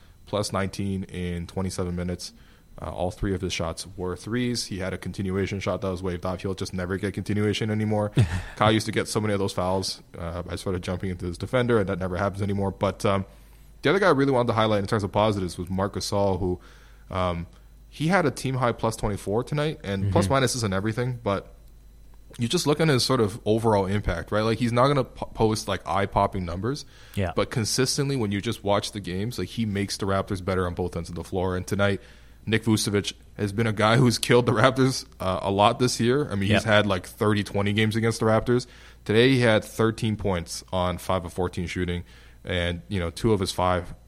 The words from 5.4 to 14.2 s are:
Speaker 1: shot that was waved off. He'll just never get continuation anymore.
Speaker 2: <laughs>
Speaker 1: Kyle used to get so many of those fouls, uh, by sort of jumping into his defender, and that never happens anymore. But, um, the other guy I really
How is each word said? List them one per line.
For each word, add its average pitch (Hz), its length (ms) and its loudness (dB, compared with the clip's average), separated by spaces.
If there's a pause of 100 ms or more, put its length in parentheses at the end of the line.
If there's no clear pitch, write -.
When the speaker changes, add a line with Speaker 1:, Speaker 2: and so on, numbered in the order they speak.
Speaker 1:
shot 92 220 -4
that 95 100 -2
was 90 100 -6
waved 87 240 -4
off. 92 160 -4
He'll 95 140 -4
just - 180 -8
never 92 240 -4
get 95 160 -4
continuation 104 560 -2
anymore. 107 420 0 (240)
Speaker 2:
<laughs> - 200 -8
Speaker 1:
Kyle 107 160 4
used 110 160 4
to 110 60 -4
get - 140 -2
so - 140 -2
many 107 120 0
of 98 60 0
those 98 140 0
fouls, 92 480 -2 (160)
uh, 85 240 -6
by 87 140 -8
sort 98 200 -4
of 92 60 -4
jumping 92 300 -4
into 90 160 -6
his 87 100 -6
defender, 120 420 2
and 92 100 0
that 92 100 -2
never 90 180 -4
happens 98 240 0
anymore. 98 300 0
But, 98 340 -2
um, 98 200 2 (580)
the 131 60 4
other 185 100 4
guy 202 80 4
I 170 40 8
really 139 200 4